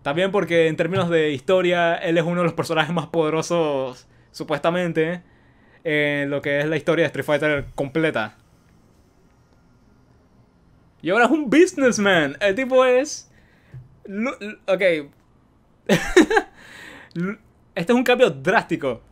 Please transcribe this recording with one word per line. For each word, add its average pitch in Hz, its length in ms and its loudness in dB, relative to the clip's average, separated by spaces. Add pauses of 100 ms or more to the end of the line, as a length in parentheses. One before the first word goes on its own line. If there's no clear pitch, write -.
También 175 320 -2
porque 170 360 2
en 156 80 -4
términos 175 340 -2
de 156 220 2
historia, 175 640 0
él 170 200 -2
es 170 80 2
uno 175 160 -2
de 175 40 0
los 165 100 0
personajes 160 400 -2
más 156 140 -4
poderosos, 156 1000 -2 (240)
supuestamente, 165 920 -4 (600)
en 147 460 -2
lo 143 100 -4
que 143 200 -2
es 147 60 -2
la 156 120 -2
historia 160 240 0
de 156 60 2
Street 139 180 -8
Fighter 147 480 0
completa. 139 640 -4 (2750)
Y 147 80 -4
ahora 226 160 4
es 226 40 4
un 294 200 0
businessman. 202 920 4
El 202 140 2
tipo 262 320 2
es, 254 440 -2 (760)
lu-, 208 340 -6
lu-, 208 260 -12
ok. 180 460 0 (760)
<laughs> - 600 2 (680)
Lu-, 185 240 -6 (360)
este 180 180 -2
es 240 40 4
un 254 80 2
cambio 247 260 4
drástico. 143 800 -2